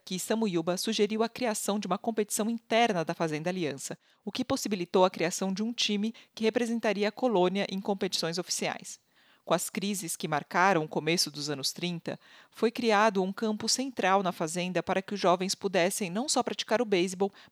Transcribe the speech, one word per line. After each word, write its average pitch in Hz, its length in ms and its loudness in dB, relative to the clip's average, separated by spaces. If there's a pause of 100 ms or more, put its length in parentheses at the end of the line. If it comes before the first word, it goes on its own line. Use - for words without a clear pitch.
que 185 120 -6
Isamu 220 320 0
Yuba 170 280 0
sugeriu 214 460 0
a 226 60 0
criação 214 500 -2
de 214 80 -4
uma 180 100 0
competição 220 540 -2
interna 226 540 2
da 170 100 -4
Fazenda 160 340 -2
Aliança, 160 480 -4 (280)
o 202 80 -6
que 254 120 0
possibilitou 196 600 4
a 190 60 6
criação 190 440 -2
de 214 80 -2
um 233 100 -2
time 208 400 0 (220)
que 226 100 -4
representaria 220 640 0
a 220 40 -2
colônia 196 580 2
em 190 100 -4
competições 190 560 -2
oficiais. - 640 -6 (440)
Com - 120 0
as - 140 0
crises 190 460 -4
que - 140 -6
marcaram 165 560 2
o 156 40 -6
começo 160 400 0
dos 147 220 -8
anos 135 220 -4
trinta, 170 480 -6 (320)
foi - 180 0
criado 214 500 2
um 190 120 0
campo 214 360 -4
central 202 540 2
na 180 80 0
fazenda 175 500 -2
para 190 220 0
que - 100 -12
os 202 60 -4
jovens 185 380 2
pudessem 185 520 0
não 226 200 -4
só 262 120 2
praticar - 400 0
o 247 40 -2
beisebol, 196 480 0 (200)